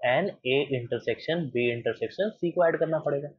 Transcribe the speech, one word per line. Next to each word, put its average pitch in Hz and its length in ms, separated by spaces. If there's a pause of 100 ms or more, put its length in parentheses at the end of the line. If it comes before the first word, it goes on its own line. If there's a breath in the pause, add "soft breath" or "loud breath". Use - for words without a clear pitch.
an 147 240 (160)
a 131 140 (120)
intersection 123 760
b 120 240
intersection 120 580
सी 175 200
को 170 160
ऐड 156 120
करना 160 220
पड़ेगा। 143 280 (100)